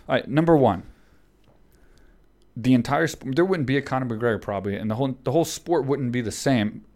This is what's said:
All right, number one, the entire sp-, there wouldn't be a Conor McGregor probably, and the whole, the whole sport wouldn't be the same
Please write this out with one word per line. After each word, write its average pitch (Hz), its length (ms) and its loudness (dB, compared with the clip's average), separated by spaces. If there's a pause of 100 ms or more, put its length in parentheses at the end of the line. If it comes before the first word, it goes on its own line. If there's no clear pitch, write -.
All - 80 0
right, - 120 -2
number 160 300 4
one, 104 260 2 (1700)
the 120 180 2
entire 139 340 2
sp-, - 160 -8 (120)
there 170 100 4
wouldn't 175 220 0
be 135 100 2
a 135 40 0
Conor 131 240 -4
McGregor 113 360 -2
probably, 101 340 -4
and 107 140 -4
the 107 60 -2
whole, 131 280 -2
the 131 80 -2
whole 160 140 2
sport 165 400 -2
wouldn't 131 260 -2
be 123 100 -2
the 104 100 -4
same 113 520 0 (120)